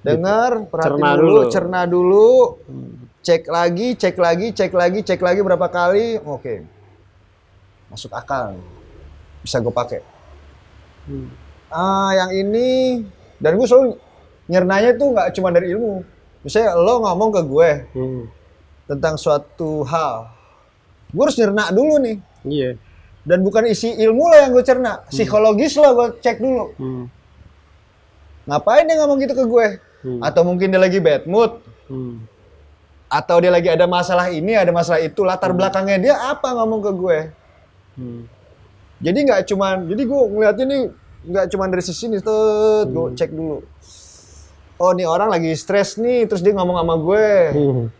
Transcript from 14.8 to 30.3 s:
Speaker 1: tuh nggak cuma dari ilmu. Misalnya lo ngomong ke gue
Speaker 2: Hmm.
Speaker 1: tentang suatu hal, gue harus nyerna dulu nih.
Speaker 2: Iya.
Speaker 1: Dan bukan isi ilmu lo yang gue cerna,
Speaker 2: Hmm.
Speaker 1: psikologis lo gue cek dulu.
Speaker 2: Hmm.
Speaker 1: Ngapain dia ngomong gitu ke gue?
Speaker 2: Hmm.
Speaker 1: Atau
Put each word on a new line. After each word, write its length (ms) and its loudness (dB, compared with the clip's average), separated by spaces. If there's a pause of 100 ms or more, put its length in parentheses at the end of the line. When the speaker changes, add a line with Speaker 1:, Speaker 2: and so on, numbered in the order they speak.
Speaker 1:
tuh 160 0
nggak 200 0
cuma 180 -2
dari 200 0
ilmu. 300 -4 (400)
Misalnya 340 0
lo 280 2
ngomong 280 0
ke 140 0
gue 260 4 (220)
Speaker 2:
Hmm. 300 -8 (640)
Speaker 1:
tentang 280 -4
suatu 720 -4
hal, 480 -4 (760)
gue 120 -6
harus 160 2
nyerna 320 0
dulu 320 2
nih. 160 -4 (260)
Speaker 2:
Iya. 280 -4 (500)
Speaker 1:
Dan 240 0
bukan 240 0
isi 260 -2
ilmu 300 2
lo 140 8
yang 120 6
gue 140 4
cerna, 320 0
Speaker 2:
Hmm. 160 -18
Speaker 1:
psikologis 640 2
lo 180 6
gue 220 2
cek 240 -2
dulu. 240 -2 (100)
Speaker 2:
Hmm. 300 -10 (1400)
Speaker 1:
Ngapain 420 0
dia 80 0
ngomong 240 0
gitu 160 -4
ke 80 0
gue? 220 2 (340)
Speaker 2:
Hmm. 180 -8
Speaker 1:
Atau 240 0